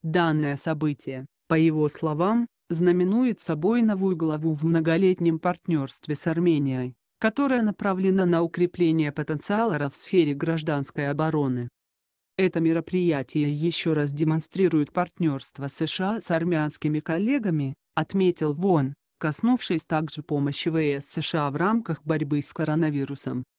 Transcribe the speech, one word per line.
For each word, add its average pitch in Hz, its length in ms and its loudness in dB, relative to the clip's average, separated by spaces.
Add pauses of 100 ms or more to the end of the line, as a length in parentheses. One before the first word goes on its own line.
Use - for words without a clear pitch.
Данное 156 540 0
событие, 143 680 -4 (200)
по - 80 2
его 156 340 4
словам, 175 580 0 (220)
знаменует 180 720 2
собой 185 420 0
новую 190 340 2
главу 156 380 0
в 147 100 -4
многолетнем 165 760 2
партнёрстве 156 760 -4
с - 120 -6
Арменией, 143 680 0 (260)
которая 247 420 0
направлена 190 640 0
на 170 160 4
укрепление 165 680 0
потенциала 170 640 -2
р 143 160 -2
в - 60 -20
сфере 156 380 2
гражданской 151 760 -2
обороны. 143 600 0 (680)
"Это 185 220 2
мероприятие 160 960 0
ещё 160 400 0
раз 147 180 0
демонстрирует 156 800 0
партнёрство 147 760 -4
С 160 180 -4
Ш 190 300 -4
А 214 40 -6
с - 120 -14
армянскими 156 680 -2
коллегами", 170 800 -2 (180)
отметил 175 580 0
Вон, 151 420 2 (240)
коснувшись 185 680 0
также 156 380 -4
помощи 143 460 -2
В 160 80 0
С 143 300 0
С - 160 -6
Ш 147 240 -2
А 139 40 0
в 139 60 -6
рамках 196 480 0
борьбы 151 380 0
с - 100 -12
коронавирусом. 143 920 -2 (140)